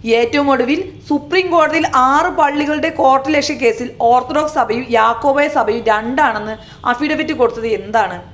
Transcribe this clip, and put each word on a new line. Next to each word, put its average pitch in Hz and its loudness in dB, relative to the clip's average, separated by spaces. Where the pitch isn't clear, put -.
ഏറ്റവും 233 2
ഒടുവിൽ 269 0
സുപ്രീം 339 0
കോടതിയിൽ 320 2
ആറ് 277 4
പള്ളികളുടെ 294 0
കോർട്ട് 269 2
ലക്ഷ്യ 285 0
കേസിൽ 240 -2
ഓർത്തഡോക്സ് 262 2
സഭയും 247 -2
യാക്കോബായ 233 2
സഭയും 233 -2
രണ്ടാണെന്ന് 220 -2
അഫിഡവിറ്റ് 302 -2
കൊടുത്തത് 233 -2
എന്താണ്? 196 -2